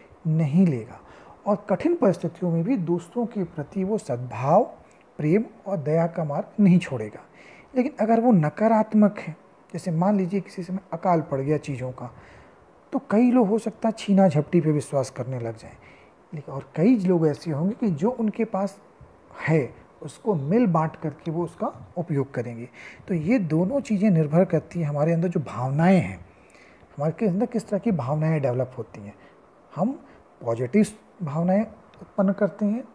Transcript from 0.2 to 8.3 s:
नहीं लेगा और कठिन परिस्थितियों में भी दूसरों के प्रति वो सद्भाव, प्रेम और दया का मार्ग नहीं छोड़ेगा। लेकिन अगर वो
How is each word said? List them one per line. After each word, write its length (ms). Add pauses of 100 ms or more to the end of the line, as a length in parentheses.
नहीं 400
लेगा 340 (460)
और 240
कठिन 260
परिस्थितियों 560
में 120
भी 120
दूसरों 500
के 180
प्रति 400
वो 140
सद्भाव, 680 (540)
प्रेम 260 (220)
और 100
दया 300
का 180
मार्ग 400
नहीं 140
छोड़ेगा। 420 (560)
लेकिन 240
अगर 200
वो 120